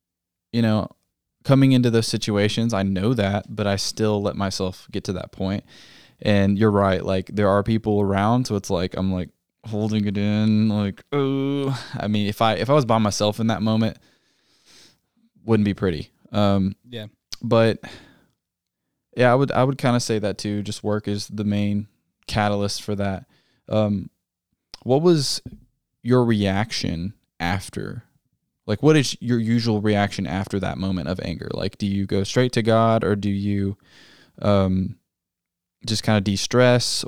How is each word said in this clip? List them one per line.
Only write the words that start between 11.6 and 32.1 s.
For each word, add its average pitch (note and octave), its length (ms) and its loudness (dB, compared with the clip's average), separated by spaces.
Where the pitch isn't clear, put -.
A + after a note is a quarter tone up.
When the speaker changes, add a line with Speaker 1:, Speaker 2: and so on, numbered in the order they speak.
Speaker 1:
I - 100 -4
mean, G#2 200 0
if G#2 140 -4
I, A2 140 4
if G2+ 140 -2
I C#3 40 4
was D3 120 4
by A2+ 120 2
myself G#2 420 0
in A2+ 80 0
that G2+ 140 -2
moment, A2 360 0
wouldn't A2 200 4
be G2+ 80 2
pretty. F2 360 -4
Um, G2 440 2
Speaker 2:
Yeah. A2 180 -14
Speaker 1:
but, A2+ 380 2
yeah, B2 160 4
I B2 40 6
would, C3+ 160 2
I B2+ 120 2
would C3+ 140 0
kinda A#2+ 220 0
say A2 200 -2
that G2 180 -2
too. G#2 260 -4
Just G#2 200 -8
work G#2+ 240 -2
is G2+ 200 -4
the G#2+ 160 -6
main G#2 440 0
catalyst G2+ 540 -2
for G#2 140 -6
that. G2 300 -4
Um, G#2 400 0
what C3 180 2
was E3 400 2
your B2 240 4
reaction G2 880 0
after? E2+ 640 -6
Like, G#2+ 160 -4
what D3+ 140 6
is C#3 260 0
your A#2+ 180 0
usual A2+ 420 0
reaction G2+ 440 0
after G2 360 -4
that F#2 160 -4
moment F#2 320 -4
of F#2 120 -4
anger? - 320 -8
Like, - 240 -6
do G#2 80 -4
you G2 200 -2
go G2 180 -2